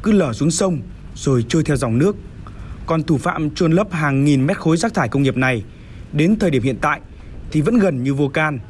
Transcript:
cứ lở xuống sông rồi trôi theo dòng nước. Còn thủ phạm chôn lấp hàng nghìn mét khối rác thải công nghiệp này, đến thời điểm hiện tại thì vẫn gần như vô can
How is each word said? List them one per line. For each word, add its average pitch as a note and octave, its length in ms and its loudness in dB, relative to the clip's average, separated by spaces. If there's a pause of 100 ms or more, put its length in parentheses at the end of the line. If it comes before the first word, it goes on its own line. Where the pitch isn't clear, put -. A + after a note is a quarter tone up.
cứ G#3+ 100 2
lở E3 200 4
xuống C#3+ 180 0
sông F3+ 280 0 (360)
rồi B2 340 0
trôi D#3+ 160 2
theo D3 120 0
dòng A#2 220 0
nước. G3 180 2 (720)
Còn D#3+ 160 0
thủ C#3+ 160 2
phạm D#3+ 320 -2
chôn E3 220 2
lấp E3 200 2
hàng C#3+ 320 0
nghìn C#3 220 4
mét F#3 120 0
khối E3 180 2
rác A3 180 -2
thải C3+ 140 0
công C#3 140 0
nghiệp C3 140 2
này, B2+ 280 0 (480)
đến F3+ 260 4
thời F3+ 120 2
điểm B2+ 120 2
hiện B2+ 180 0
tại D3+ 200 0 (500)
thì D#3 100 2
vẫn A3+ 180 2
gần D#3+ 240 2
như C#3 120 0
vô C#3+ 140 0
can D3+ 300 -2 (120)